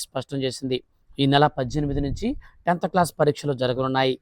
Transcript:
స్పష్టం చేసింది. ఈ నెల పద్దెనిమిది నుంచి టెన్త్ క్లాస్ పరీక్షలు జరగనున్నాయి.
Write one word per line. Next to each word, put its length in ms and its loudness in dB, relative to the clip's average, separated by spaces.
స్పష్టం 380 -8
చేసింది. 360 -2
ఈ 140 2
నెల 120 6
పద్దెనిమిది 480 -2
నుంచి 240 -4
టెన్త్ 260 0
క్లాస్ 260 2
పరీక్షలు 420 0
జరగనున్నాయి. 600 0